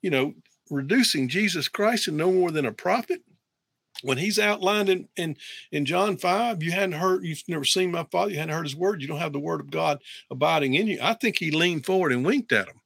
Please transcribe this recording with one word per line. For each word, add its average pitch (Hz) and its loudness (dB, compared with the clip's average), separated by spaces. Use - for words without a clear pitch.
you 190 -2
know, 143 2
reducing 143 2
Jesus 170 0
Christ 214 0
to 180 -4
no 156 2
more 185 4
than 151 -2
a 110 0
prophet. 233 -2
When 135 0
he's 196 0
outlined 208 2
in, 185 0
in, 160 -4
in 147 -2
John 185 0
five, 196 0
"You 170 -2
hadn't 185 0
heard, 185 0
you've 160 -8
never 160 -4
seen 185 2
my 170 -4
Father, 190 0
you 156 -4
hadn't 156 -4
heard 165 -4
his 139 -6
word, 180 -2
you 139 -8
don't 151 -6
have 160 -4
the 143 -4
word 156 -4
of 143 -14
God 156 0
abiding 143 2
in 190 2
you." 202 -2
I 180 2
think 220 0
he 165 -2
leaned 165 2
forward 185 2
and 123 2
winked 240 2
at 104 4
him. - -20